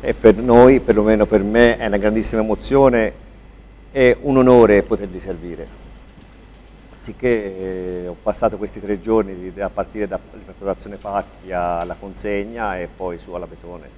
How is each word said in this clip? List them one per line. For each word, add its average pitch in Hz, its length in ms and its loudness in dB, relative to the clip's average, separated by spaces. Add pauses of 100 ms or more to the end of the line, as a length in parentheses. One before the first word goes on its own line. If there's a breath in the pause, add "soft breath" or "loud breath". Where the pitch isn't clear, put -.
e - 120 -4
per 107 220 6
noi, 123 460 6
perlomeno 107 440 2
per 98 180 2
me, 113 340 4
è 117 80 -6
una 104 120 -2
grandissima 107 440 -2
emozione 117 720 2 (800)
e 127 300 2
un 139 160 0
onore 120 460 6
poterli 98 380 -6
servire. 82 460 -14 (1300)
Sicché, 95 1040 -6
eh, 90 40 -10
ho 87 140 -12
passato 107 360 -2
questi 101 240 -10
tre 101 180 -6
giorni 95 540 -4
di, 98 80 -10
a 95 80 -6
partire 104 360 -8
dalla 92 160 -8 (240)
preparazione 98 520 -10
pacchi 98 560 -10
alla 87 440 -6
consegna 101 800 -8
e 87 160 -10
poi 90 240 -10
su 92 140 -20
alla 87 160 -12
Betone. 80 500 -20